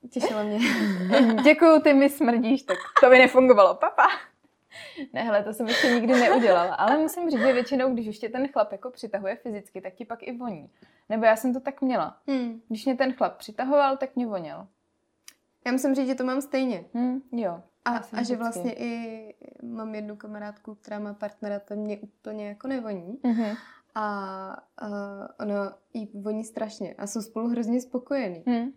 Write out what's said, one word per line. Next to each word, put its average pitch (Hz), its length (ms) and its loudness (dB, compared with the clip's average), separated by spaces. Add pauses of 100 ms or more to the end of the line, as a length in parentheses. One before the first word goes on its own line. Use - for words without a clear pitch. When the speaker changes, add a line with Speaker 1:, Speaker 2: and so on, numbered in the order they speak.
(100)
Speaker 1:
Těšilo 226 340 -4
mě. 208 140 -4 (440)
Speaker 2:
<laughs> 226 420 4
Děkuju, 311 360 8
ty 302 140 4
mi 277 160 6
smrdíš, 240 520 0
tak 185 160 -4 (220)
to 247 100 10
by 254 80 12
nefungovalo, 247 560 8
papa. - 320 2 (1040)
Ne, - 100 -4
hele, 208 220 2
to 220 80 -8
jsem 220 160 -6
ještě 240 220 0
nikdy 240 220 2
neudělala, 208 640 4
ale 233 240 2
musím 320 320 -2
říct, 262 100 0
že 262 120 4
většinou, 254 400 0
když 226 160 -6
už 214 100 -12
tě 233 100 -8
ten 254 240 -4
chlap 214 200 -2
jako 208 180 -12
přitahuje 214 460 -8
fyzicky, 202 440 -12
tak 185 140 -16
ti 240 100 -16
pak 226 180 -14
i 254 140 -14
voní. 214 340 -12 (380)
Nebo 220 160 -2
já 220 120 8
jsem 247 180 -2
to 262 60 -6
tak 269 220 -8
měla. 240 440 -2
Speaker 1:
Hmm. 240 420 -6
Speaker 2:
Když 220 160 -8
mě 269 120 0
ten 262 160 0
chlap 254 260 -2
přitahoval, 269 580 0
tak 269 200 -8
mě 247 100 -4
voněl. 175 400 -10 (1000)
Speaker 1:
Já 247 60 -2
musím 269 220 0
říct, 262 140 -2
že 269 60 0
to 254 100 -6
mám 262 160 -2
stejně. 262 440 -4 (100)
Speaker 2:
Hmm, 254 260 -4 (120)
jo. 185 300 -6 (220)
Speaker 1:
A, 240 100 -2
Speaker 2:
Já 233 80 -6
jsem - 160 -10
Speaker 1:
a 240 40 -4
že 247 140 -4
Speaker 2:
vždycky - 0 -
Speaker 1:
vlastně 226 360 -6
i 226 600 -10 (280)
mám 226 320 -10
jednu 214 220 -12
kamarádku, 208 580 -16
která 208 240 -14
má 208 160 -10
partnera, 208 440 -8
ten 208 200 -12
mě 208 200 -8
úplně 214 500 -14
jako 208 200 -14
nevoní. 220 540 -8
Speaker 2:
Mhm. 233 220 0 (500)
Speaker 1:
A, 214 100 -4 (760)
a 208 100 -12 (520)
ono 208 140 -4 (400)
jí 214 200 -10
voní 214 300 -6
strašně 214 540 -10
a 202 80 -10
jsou 208 160 -8
spolu 226 260 -6
hrozně 233 320 -2
spokojení. 247 680 -6
Speaker 2:
Hmm. 233 180 0 (120)